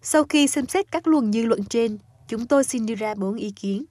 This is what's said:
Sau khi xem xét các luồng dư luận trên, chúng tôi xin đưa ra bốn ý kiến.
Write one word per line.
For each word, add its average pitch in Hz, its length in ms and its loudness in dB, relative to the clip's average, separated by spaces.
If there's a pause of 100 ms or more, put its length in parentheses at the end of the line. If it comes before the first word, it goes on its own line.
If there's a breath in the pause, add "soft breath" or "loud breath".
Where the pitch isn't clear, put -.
Sau 311 220 2
khi 294 240 2
xem 269 200 -2
xét 392 240 -2
các 330 160 -2
luồng 269 260 4
dư 226 120 0
luận 214 180 0
trên, 226 340 -2 (300)
chúng 226 200 -6
tôi 277 160 4
xin 240 220 -2
đưa 220 100 -4
ra 214 200 -4
bốn 196 200 -2
ý 208 160 -6
kiến. 202 400 -6